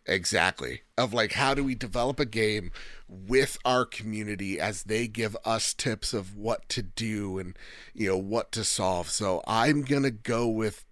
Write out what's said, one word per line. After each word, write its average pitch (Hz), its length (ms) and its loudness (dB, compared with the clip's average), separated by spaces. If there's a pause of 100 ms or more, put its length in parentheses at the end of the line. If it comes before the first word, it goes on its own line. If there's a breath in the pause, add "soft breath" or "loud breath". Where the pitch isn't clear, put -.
Exactly. 87 720 2 (160)
Of, 110 160 2
like, 107 200 2
how 135 200 4
do 139 100 2
we 131 120 0
develop 120 440 0
a 147 60 2
game 107 460 0 (360 loud breath)
with 104 560 2
our 127 220 4
community 104 720 -4
as 92 240 -2
they 110 240 0
give 110 380 -4
us 113 300 0
tips - 400 -2
of 98 200 -6
what 107 340 -2
to - 120 -2
do 101 560 -4
and, 92 180 -8 (380 loud breath)
you 107 160 0
know, 95 80 4
what 101 360 -2
to 113 100 -2
solve. 92 480 0
So 95 340 0
I'm 139 380 4
gonna 139 260 2
go 117 380 0
with 110 440 0